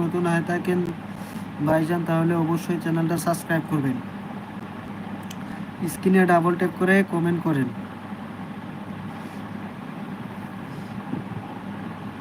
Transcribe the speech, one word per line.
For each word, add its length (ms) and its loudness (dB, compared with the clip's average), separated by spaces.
নতুন 240 2
হয়ে 260 4
থাকেন 260 2
ভাইজান, 420 4
তাহলে 260 4
অবশ্যই 500 2
চ্যানেলটা 320 4
সাবস্ক্রাইব 440 2
করবেন, 260 2
স্ক্রিনে 380 6
ডাবল 340 6
ট্যাপ 180 2
করে 160 6
কমেন্ট 340 2
করেন। 220 4